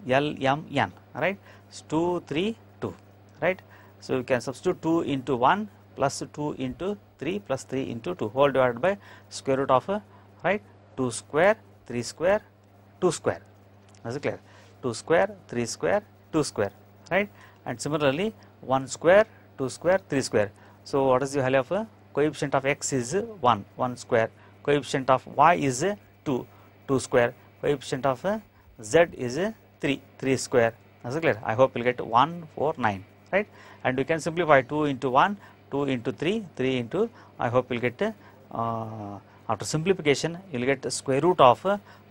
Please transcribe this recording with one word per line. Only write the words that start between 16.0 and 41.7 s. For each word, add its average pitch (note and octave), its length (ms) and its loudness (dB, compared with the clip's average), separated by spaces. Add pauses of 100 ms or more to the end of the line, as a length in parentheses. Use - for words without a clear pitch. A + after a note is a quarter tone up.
two D3+ 120 2
square, G2+ 280 -4 (400)
right? G3+ 180 0 (360)
And B2+ 160 -8
similarly, D3+ 520 0 (280)
one C3 260 -2
square, F#3+ 380 6 (320)
two C3+ 100 -4
square, F3+ 400 0
three C#3 140 0
square. G#2+ 320 0 (320)
So, C3+ 220 0
what B2+ 160 4
is C3+ 100 -6
the C#3+ 80 0
value C3 180 2
of, B2+ 120 -4
uh, G#3 140 -2 (280)
coefficient D3 420 0
of C3+ 100 2
x - 280 -2
is B2 200 -2 (280)
one, A2+ 240 2 (100)
one B2 220 -4
square, A2+ 320 0 (340)
coefficient C#3 460 -2
of B2+ 180 2
y D3+ 280 6
is C#3 300 -2 (380)
two, B2 240 -4 (400)
two C3+ 120 2
square, A#2+ 360 2 (260)
coefficient C#3+ 440 -2
of, C3 180 0
uh, G#3 160 -2 (420)
z A2 180 4 (180)
is, B2 200 -4
uh, G3+ 140 -2 (300)
three, C#3 200 -2 (160)
three C3+ 200 0
square. A2+ 360 2 (300)
Is B2+ 140 -6
it E3 40 -6
clear? B2+ 220 0
I A2+ 120 -2
hope B2+ 200 4
you'll A#2+ 80 -4
get B2 160 0
one D3 560 0
four D3+ 220 -2
nine, G#2 260 -2 (300)
right? G3+ 160 0 (340)
And B2+ 140 0
we C3+ 80 0
can D#3+ 160 -2
simplify D#3+ 400 4
two D3 240 -2
into C#3 240 -2
one, E3 260 4 (360)
two C#3 120 -2
into C3 280 -4
three, F#3+ 340 -4 (100)
three C3 220 -2
into, D#3 320 -2 (280)
I A#2+ 120 -2
hope B2 200 2
you'll A#2+ 120 -4
get, A#2+ 200 -2 (500)
uh, A2 680 -6 (280)
after A2+ 180 -4
simplification, D#3+ 720 0 (140)
you'll B2 140 -4
get C3 260 -2
square C3+ 300 -2
root F3 180 4
of, B2 260 8
uh, G3+ 120 0 (320)